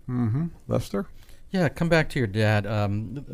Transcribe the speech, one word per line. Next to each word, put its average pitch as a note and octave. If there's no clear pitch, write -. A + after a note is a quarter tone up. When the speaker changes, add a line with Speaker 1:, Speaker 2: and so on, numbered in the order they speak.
Speaker 1:
Mm-hmm. B2
Lester? B2
Speaker 2:
Yeah, F#3
come -
back D#3+
to -
your B2
dad. G#2
Um, G#2+